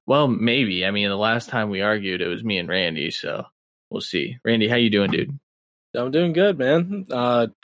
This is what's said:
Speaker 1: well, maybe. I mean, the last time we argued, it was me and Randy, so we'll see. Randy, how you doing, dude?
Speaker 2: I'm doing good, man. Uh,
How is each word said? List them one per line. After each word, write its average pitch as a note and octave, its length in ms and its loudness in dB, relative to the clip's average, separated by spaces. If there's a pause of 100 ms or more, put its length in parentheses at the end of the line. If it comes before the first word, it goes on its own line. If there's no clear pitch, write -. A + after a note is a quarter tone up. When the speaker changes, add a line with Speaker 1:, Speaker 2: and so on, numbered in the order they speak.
Speaker 1:
well, C#3 220 4
maybe. A2+ 560 0
I G2 60 0
mean, G2+ 180 0
the G2 80 -2
last A2+ 320 0
time A2 220 -2
we F#2+ 100 -4
argued, G2 400 0
it F2+ 80 -2
was F#2 160 -6
me G#2 140 -2
and E2+ 100 -4
Randy, E2 420 -2
so - 360 -8 (440)
we'll - 120 -8
see. F#2 420 -4
Randy, A2+ 240 2
how A#2+ 80 2
you A#2 140 4
doing, G2+ 200 2
dude? C#3 280 -4 (580)
Speaker 2:
I'm B2 140 -4
doing E3 240 2
good, F#3 240 4
man. F3 520 0
Uh, B2 360 2 (180)